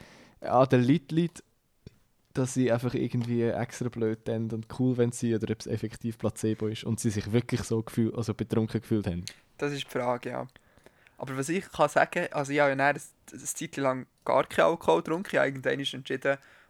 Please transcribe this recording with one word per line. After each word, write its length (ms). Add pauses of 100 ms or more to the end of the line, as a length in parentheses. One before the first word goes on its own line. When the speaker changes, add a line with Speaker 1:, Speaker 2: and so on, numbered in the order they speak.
(400)
Speaker 1:
an 280
den 180
Leuten 280
liegt, 280 (920)
dass 180
sie 200
einfach 220
irgendwie 500
extra 440
blöd 380
sind 260
und 140 (140)
cool, 180
wenn 140
sie, 240
oder 160
ob's 160
effektiv 500
Placebo 480
ist 160
und 160
sie 120
sich 220
wirklich 300
so 180
gefühl-, 360
also 180
betrunken 460
gefühlt 260
haben. 180 (320)
Speaker 2:
Das 160
ist 120
die 40
Frage, 420
ja. 160 (720)
Aber 200
was 120
ich 220
kann 180
sagen, 440
also 200
ich 60
habe 120
ja 60
dann 200
eine, 40 (320)
eine 120
Zeit 320
lang 300 (180)
gar 200
keinen 220
Alkohol 360
getrunken. 280
Ich 80
habe 80
irgendwann 320
entschieden, 580 (340)